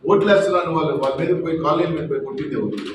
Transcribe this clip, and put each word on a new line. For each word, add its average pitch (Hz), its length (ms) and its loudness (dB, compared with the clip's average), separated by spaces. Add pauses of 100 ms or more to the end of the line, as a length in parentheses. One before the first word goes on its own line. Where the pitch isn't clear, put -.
ఓట్లు 202 220 4
వేస్తున్నాను 175 460 4
వాళ్ళు, 147 240 0
వాళ్ళ 135 180 0
మీద 170 120 0 (120)
పోయి 160 200 -2
కాలనీల 165 320 2
మీద 147 160 -4
పోయి 135 160 -2
కొట్టింది - 320 -6
ఎవరు? 104 180 -4 (180)